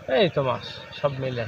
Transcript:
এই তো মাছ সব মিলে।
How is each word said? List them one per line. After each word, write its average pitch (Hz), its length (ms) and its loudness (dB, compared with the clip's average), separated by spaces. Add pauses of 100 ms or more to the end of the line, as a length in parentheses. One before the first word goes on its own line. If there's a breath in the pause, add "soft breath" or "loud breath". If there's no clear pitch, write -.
এই 240 200 6
তো 147 140 0
মাছ 123 220 0 (380)
সব 143 160 2
মিলে। 127 300 -2